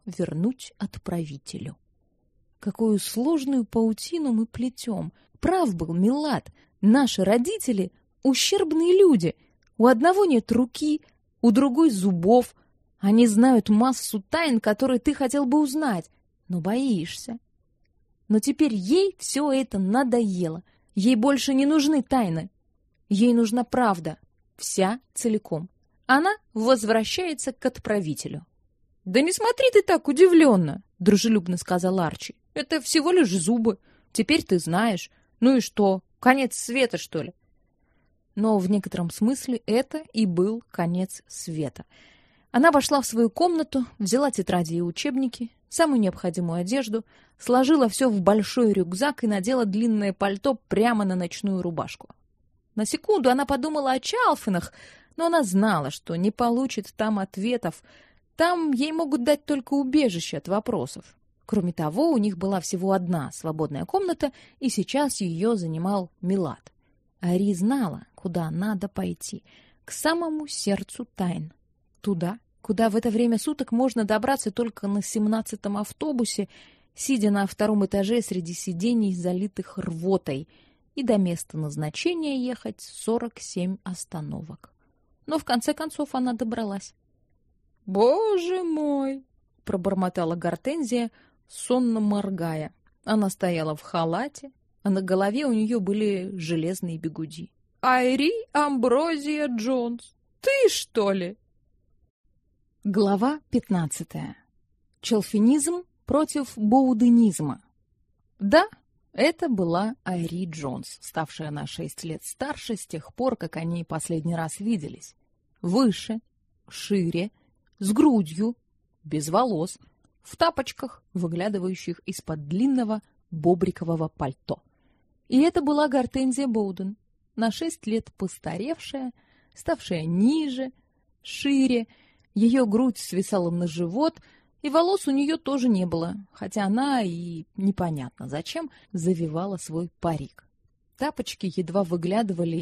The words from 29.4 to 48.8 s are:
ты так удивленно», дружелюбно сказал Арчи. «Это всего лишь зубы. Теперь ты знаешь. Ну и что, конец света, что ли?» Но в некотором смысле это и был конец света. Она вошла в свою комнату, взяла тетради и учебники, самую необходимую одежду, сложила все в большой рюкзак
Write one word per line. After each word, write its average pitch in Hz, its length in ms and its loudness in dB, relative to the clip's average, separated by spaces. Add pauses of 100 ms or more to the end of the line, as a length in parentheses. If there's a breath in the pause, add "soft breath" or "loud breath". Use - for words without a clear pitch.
ты 427 100 8
так - 260 2
удивленно», 285 760 6 (160)
дружелюбно 190 580 4
сказал 185 420 0
Арчи. - 360 -4 (180)
«Это 294 280 -4
всего 311 300 2
лишь 330 200 4
зубы. 208 480 0 (320 soft breath)
Теперь 294 320 0
ты 180 160 2
знаешь. 185 500 -2 (300)
Ну 262 180 6
и 226 40 4
что, 190 420 0 (160)
конец 262 360 4
света, 240 420 -2
что - 240 -6
ли?» 180 120 -10 (1000)
Но 214 220 2
в 185 120 0
некотором 185 400 -2
смысле 247 560 -2
это 269 380 -2 (100)
и 220 120 2
был 190 440 0
конец 180 580 -4
света. 156 580 -8 (680 soft breath)
Она 302 200 6
вошла 285 300 2
в 226 40 -6
свою 226 240 2
комнату, 320 560 0 (140)
взяла 240 320 2
тетради 175 440 -2
и 175 60 -2
учебники, 247 720 -4 (180)
самую 294 320 2
необходимую 175 580 -2
одежду, 220 460 -4 (320 soft breath)
сложила 262 500 4
все 254 220 0
в 202 120 2
большой 208 520 4
рюкзак 190 500 0